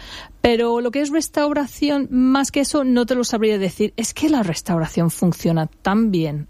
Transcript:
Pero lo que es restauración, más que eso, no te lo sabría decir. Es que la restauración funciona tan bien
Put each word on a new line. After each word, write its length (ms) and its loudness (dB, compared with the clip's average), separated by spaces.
Pero 400 2
lo 80 -2
que 120 -2
es 100 -2
restauración, 1000 -2
más 400 2
que 120 0
eso, 220 0
no 220 2
te 80 -2
lo 100 0
sabría 360 0
decir. 380 -2
Es 180 -6
que 140 0
la 120 2
restauración 680 0
funciona 560 0
tan 420 0
bien 400 -2